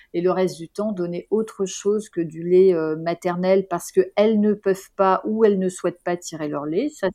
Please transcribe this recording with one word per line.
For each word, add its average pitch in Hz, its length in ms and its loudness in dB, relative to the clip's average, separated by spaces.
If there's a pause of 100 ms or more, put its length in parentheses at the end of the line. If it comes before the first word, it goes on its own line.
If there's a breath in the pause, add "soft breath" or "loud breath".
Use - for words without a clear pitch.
(120)
et 175 80 -2
le 180 100 2
reste 180 280 -2
du 165 100 -14
temps, 214 240 -6
donner 175 380 -6
autre 214 340 -2
chose 202 460 -4
que 170 100 -6
du 165 260 -6
lait, 185 280 6
euh, 156 220 -2
maternel 180 720 0
parce - 240 -6
qu'elles 208 480 2
ne 208 140 2
peuvent 190 420 -2
pas 190 300 2
ou 220 220 2
elles 202 120 4
ne 185 120 -2
souhaitent 175 340 -6
pas 175 140 -4
tirer 151 300 -10
leur 147 180 -6
lait. 208 240 -2
Ça, 196 240 -4